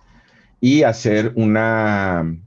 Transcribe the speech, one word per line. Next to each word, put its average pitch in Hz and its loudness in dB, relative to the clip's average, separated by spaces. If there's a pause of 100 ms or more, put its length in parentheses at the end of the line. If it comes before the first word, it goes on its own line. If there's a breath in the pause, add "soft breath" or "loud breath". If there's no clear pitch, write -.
(600 soft breath)
y 139 2
hacer 113 0
una, 107 0 (100)